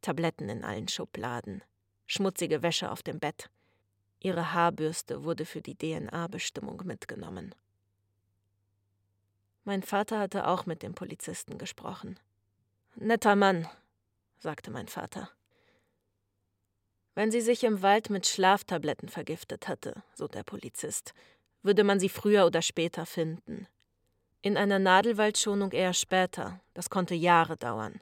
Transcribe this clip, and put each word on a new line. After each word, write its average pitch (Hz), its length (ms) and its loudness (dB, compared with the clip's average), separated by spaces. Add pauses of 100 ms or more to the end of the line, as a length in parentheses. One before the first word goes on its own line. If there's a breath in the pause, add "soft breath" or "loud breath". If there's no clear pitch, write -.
Tabletten 160 480 -2
in 113 140 -6
allen 104 240 -6
Schubladen, - 760 -8 (420)
schmutzige 175 560 0
Wäsche 170 300 0
auf - 100 -10
dem - 160 -8
Bett. - 320 -8 (680)
Ihre 170 320 -2
Haarbürste 160 720 -2
wurde 160 200 -4
für - 160 -12
die - 140 -12
D-N-A-Bestimmung - 1080 -8
mitgenommen. - 680 -10 (2000)
Mein 196 200 -2
Vater 214 340 0
hatte 196 300 -2
auch 185 180 0
mit 165 160 -6
dem - 120 -10
Polizisten - 640 -12
gesprochen. - 600 -12 (800)
„Netter 220 400 4
Mann“, 190 320 4 (720 loud breath)
sagte - 320 -8
mein 123 160 -8
Vater. - 420 -10 (1800)
„Wenn 214 160 2
sie 240 100 2
sich 233 220 4
im 214 180 4
Wald 202 300 6
mit 196 160 0
Schlaftabletten 185 840 2
vergiftet - 600 -10
hatte“, - 340 -8 (120)
so - 120 -8
der - 160 -10
Polizist, - 720 -10 (480 soft breath)
„würde 202 220 6
man 202 160 6
sie 185 80 4
früher 208 360 6
oder 170 160 6
später 165 460 -2
finden. 165 640 -6 (720)
In 202 160 0
einer 202 240 4
Nadelwaldschonung 202 920 4
eher 180 240 0
später, 185 680 0 (140)
das - 160 -8
konnte 185 240 0
Jahre 170 420 6
dauern. 110 460 -6